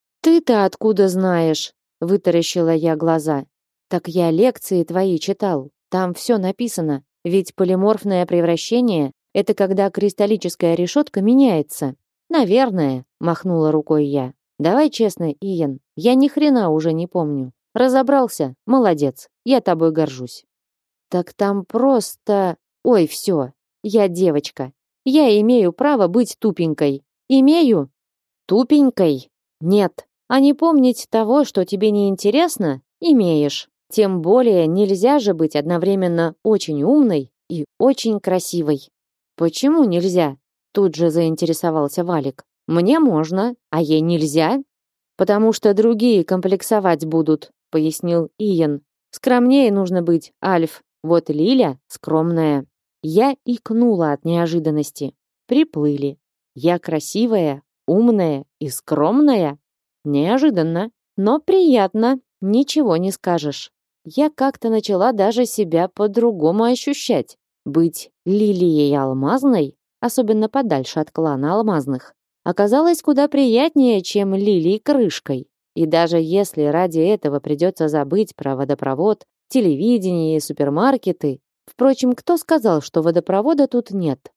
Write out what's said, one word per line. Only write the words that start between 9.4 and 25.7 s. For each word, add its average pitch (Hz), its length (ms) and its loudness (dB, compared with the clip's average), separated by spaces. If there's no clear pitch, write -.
когда 196 360 0
кристаллическая 196 840 -2
решетка 190 460 -2
меняется». 190 760 0
«Наверное», 185 760 0
махнула 165 500 0
рукой 151 360 0
я. 139 260 -4
«Давай 226 320 2
честно, 180 420 -2
Иен, 165 480 -6
я 233 180 2
ни 277 140 4
хрена 269 420 0
уже 156 220 0
не 165 140 -4
помню. 147 460 -6
Разобрался? 254 800 0
Молодец. 180 600 0
Я 254 160 2
тобой 165 320 0
горжусь». 135 520 -6
«Так 180 260 -4
там 202 300 -2
просто, 214 920 -2
ой, 214 220 4
все. 147 460 -4
Я 208 260 2
девочка. 151 640 -2
Я 262 360 4
имею 214 320 4